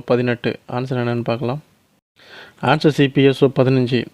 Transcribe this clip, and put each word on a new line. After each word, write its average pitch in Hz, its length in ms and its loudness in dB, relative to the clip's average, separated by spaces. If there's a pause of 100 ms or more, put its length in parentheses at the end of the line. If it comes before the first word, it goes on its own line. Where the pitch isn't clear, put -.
பதினெட்டு. 123 540 -2 (120)
ஆன்சர் 127 300 -6
என்னன்னு 120 220 -4
பார்க்கலாம். 120 380 -6 (1000)
ஆன்சர் 147 360 2
சி, 139 100 4
பி 135 160 2
எஸ் 135 200 4
ஓ 139 40 6
பதினஞ்சு. 127 680 0